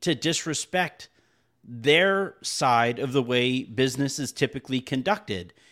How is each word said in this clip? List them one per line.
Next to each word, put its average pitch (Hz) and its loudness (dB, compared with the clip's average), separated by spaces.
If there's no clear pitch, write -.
to 170 2
disrespect 160 -4
their 170 2
side 120 2
of 127 -4
the 135 4
way 123 2
business 131 -2
is 131 -6
typically 131 -4
conducted. 127 -4